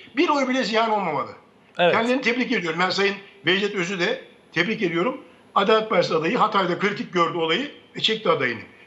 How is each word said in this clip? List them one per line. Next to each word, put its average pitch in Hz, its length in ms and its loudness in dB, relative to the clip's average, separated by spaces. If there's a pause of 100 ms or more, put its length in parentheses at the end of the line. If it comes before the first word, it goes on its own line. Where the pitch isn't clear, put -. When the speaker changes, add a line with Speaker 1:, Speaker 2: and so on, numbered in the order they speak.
(180)
Speaker 1:
Bir 330 120 2
oy 285 180 2
bile 254 160 0
ziyan 220 280 0
olmamalı. 156 400 -2 (460)
Speaker 2:
Evet. 170 160 4
Speaker 1:
Kendilerini 240 280 2
tebrik 240 300 0
ediyorum. 170 320 -2
Ben 185 60 2
Sayın 202 260 0 (300)
Vecdet 196 300 0
Öz'ü 185 240 -4
de 220 220 -2 (320)
tebrik 214 280 -2
ediyorum. 175 400 -2 (340)
Adalet 220 340 2
Partisi 180 260 2
adayı 165 220 0
Hatay'da 190 420 0
kritik 190 340 -4
gördü 170 240 2
olayı 170 340 0 (240)
ve - 60 -12
çekti 214 280 0
adayını. 127 320 0 (260)